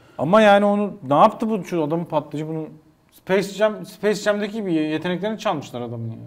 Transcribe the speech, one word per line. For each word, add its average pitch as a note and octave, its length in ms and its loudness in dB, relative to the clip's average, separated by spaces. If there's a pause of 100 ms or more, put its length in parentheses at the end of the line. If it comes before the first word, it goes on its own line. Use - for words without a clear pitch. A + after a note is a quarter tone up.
(180)
Ama E3+ 220 4
yani G3+ 240 8
onu G3+ 280 0 (160)
ne C#3 60 2
yaptı A3 360 4
bu G3+ 140 -4
şu F3 200 -2
adamın E3+ 200 -2
patlayıcı, D3+ 460 -4
bunun D#3+ 180 -8 (440)
Space F#3+ 300 0
Jam, G3 440 -2
Space G#3 340 -2
Jam'deki G#3 320 -2
gibi G3+ 220 -4
yeteneklerini E3+ 640 -2
çalmışlar D3 420 -6
adamın A#2 260 -8
yani. A2+ 200 -10